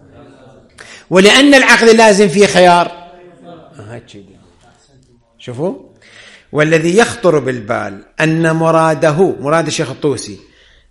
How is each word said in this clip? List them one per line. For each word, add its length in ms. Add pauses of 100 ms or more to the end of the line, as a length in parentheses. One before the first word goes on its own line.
(1080)
ولأن 440
العقد 340
اللازم 400
فيه 180
خيار. 460 (540)
آه، 480
هيك 320 (1120)
شوفوا، 380 (760)
والذي 460
يخطر 420
بالبال 680 (160)
أن 340
مراده، 840
مراد 280
الشيخ 220
الطوسي، 480 (540)